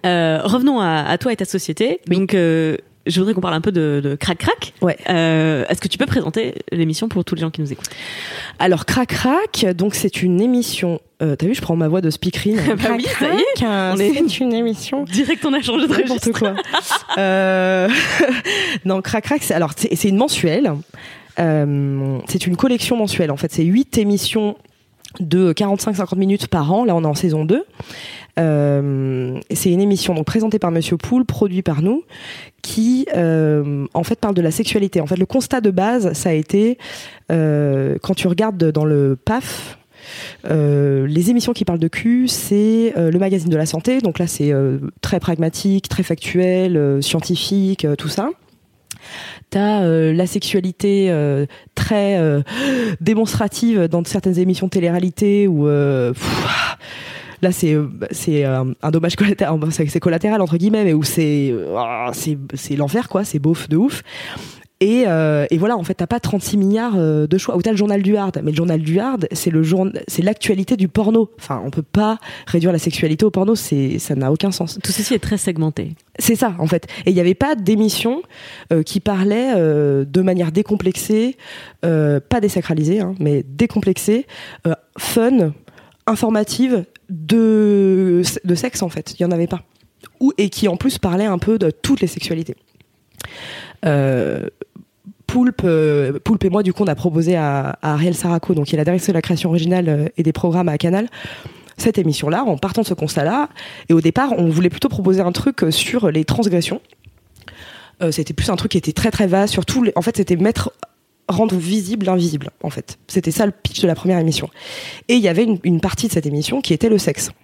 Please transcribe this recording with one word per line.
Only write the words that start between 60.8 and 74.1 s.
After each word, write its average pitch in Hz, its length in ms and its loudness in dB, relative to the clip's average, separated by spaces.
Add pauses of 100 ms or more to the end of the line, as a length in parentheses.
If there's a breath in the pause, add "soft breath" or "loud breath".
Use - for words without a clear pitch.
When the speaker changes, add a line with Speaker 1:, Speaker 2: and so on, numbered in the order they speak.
Speaker 2:
mais 165 80 4
où 151 100 2
c'est, 147 480 2
euh, 92 260 -2
ah, 120 360 -4
c'est, 151 240 -4 (160)
c'est 139 240 -6
l'enfer, 147 320 0
quoi, 196 160 0
c'est 151 140 -4
beauf 156 280 0
de 151 80 0
ouf. 247 280 0 (800 loud breath)
Et, 233 220 4
euh, 156 460 2
et 165 80 2
voilà, 220 180 0
en 175 60 -4
fait, 190 100 -4
t'as 175 140 -4
pas 233 120 -2
trente-six - 380 -2
milliards, 214 400 2
euh, 156 300 2
de 175 100 2
choix. - 180 -2
Ou 175 60 2
t'as 226 80 0
le 214 80 2
journal 202 240 2
du 202 160 2
hard, 185 260 -2
mais 156 60 0
le 151 80 -2
journal 165 240 0
du 160 180 0
hard, 240 320 -2
c'est 170 200 -2
le 160 100 2
journ-, 185 320 2 (140)
c'est - 160 -2
l'actualité 202 520 0
du 190 120 2
porno. 220 500 2
Enfin, 123 260 -8
on 131 60 -6
peut 151 140 -4
pas 214 340 0 (300 loud breath)
réduire 170 240 2
la 165 80 2
sexualité 160 440 0
au 214 60 6
porno, 196 240 2
c'est, 139 460 -2
ça - 160 -4